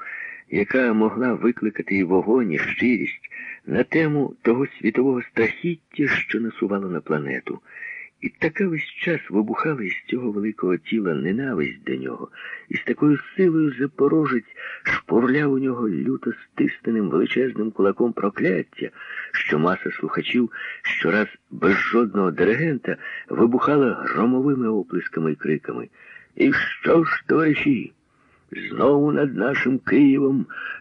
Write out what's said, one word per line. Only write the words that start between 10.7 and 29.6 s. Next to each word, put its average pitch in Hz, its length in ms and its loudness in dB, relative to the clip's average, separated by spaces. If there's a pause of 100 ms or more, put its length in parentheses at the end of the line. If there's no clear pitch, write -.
тіла 95 360 -2
ненависть 87 680 -2
до 65 120 -4
нього, 64 340 -10 (400)
і - 80 -6
з - 60 -8
такою 143 360 2 (180)
силою 160 420 4
запорожець 139 760 0 (280)
шпурляв 131 680 2
у 131 60 0
нього 123 300 -2
люто 113 420 -2
стисненим - 800 -2
величезним 107 640 0
кулаком 104 420 2
прокляття, - 760 -2 (420)
що - 280 -2
маса 90 320 0
слухачів 110 600 -2 (320)
щораз 98 440 0 (240)
без 90 220 2
жодного 98 580 2
диригента 113 680 0 (320)
вибухала 120 800 2
громовими 127 580 2
оплесками 87 640 -2
і 76 40 -2
криками. 73 520 -4 (500)
«І 135 160 4
що - 500 2
ж, - 240 -2
товариші, 143 680 2 (760)
знову 143 420 4
над 143 240 0
нашим 131 440 0